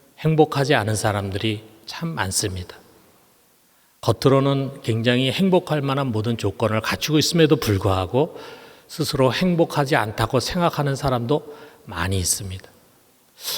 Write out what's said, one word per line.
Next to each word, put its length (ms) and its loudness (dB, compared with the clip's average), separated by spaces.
행복하지 560 4
않은 200 2
사람들이 680 -2
참 220 -8
많습니다. 680 -4
겉으로는 840 2
굉장히 500 0
행복할 480 2
만한 320 -2
모든 240 -2
조건을 420 0
갖추고 400 0
있음에도 380 4
불구하고 840 0
스스로 420 0
행복하지 640 2
않다고 440 0
생각하는 560 0
사람도 600 -2
많이 320 -4
있습니다. 500 -4